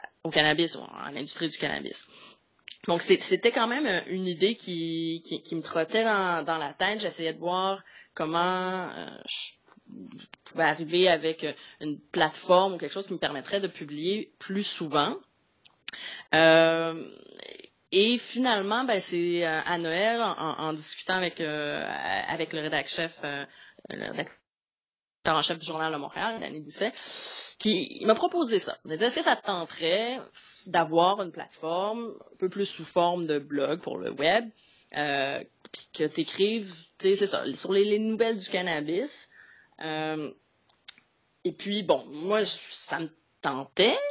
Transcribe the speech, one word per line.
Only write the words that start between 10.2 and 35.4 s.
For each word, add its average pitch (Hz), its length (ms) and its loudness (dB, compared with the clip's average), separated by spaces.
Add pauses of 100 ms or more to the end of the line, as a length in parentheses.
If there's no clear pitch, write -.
pouvais 165 200 0
arriver 160 440 4
avec, 160 340 0
euh, 151 100 -4 (280)
une 151 180 -6
plateforme 180 720 4
ou 175 40 -6
quelque 160 160 -8
chose 196 140 -8
qui 196 60 -8
me 165 60 -6
permettrait 147 420 -2
de 190 60 0
publier 170 720 -4
plus 196 260 -4
souvent. 156 520 0 (1200)
Euh, 165 640 8 (920)
et 214 260 6
finalement, 226 640 0
ben, 226 160 2
c'est, 175 460 0
euh, 160 200 0
à 175 120 0
Noël, 185 440 0
en, 208 160 0
en, 156 220 -4
en 156 140 -2
discutant 156 420 -4
avec, 180 260 -2
euh, 151 400 -4 (460)
avec 160 260 -4
le 156 80 -4
rédac 151 260 -2
chef, 170 360 -4
euh, 143 220 -6 (440)
le - 220 -8
rédacteur - 240 -8 (920)
en 156 140 4
chef 165 180 0
du 156 60 -10
Journal 160 260 -2
de 156 60 -2
Montréal, 190 420 -6
Danny 151 220 -8
Bousset, 151 300 -4 (680)
qui, - 400 2
il - 80 -4
m'a 220 80 8
proposé 311 440 0
ça. - 260 -6
Il 190 60 -10
m'a 156 60 -2
dit, « 190 80 0
Est-ce 254 100 0
que 330 80 0
ça 277 120 4
te - 100 -6
tenterait 190 720 -2 (460)
d'avoir 170 560 4
une 175 100 -6
plateforme 190 760 -4 (280)
un - 40 -20
peu 185 120 0
plus 202 160 -2
sous 170 200 -6
forme 175 420 2
de 151 100 2
blog 143 440 0
pour - 160 -6
le - 140 -4
web, 185 340 4 (500)
euh, 139 480 -2 (280)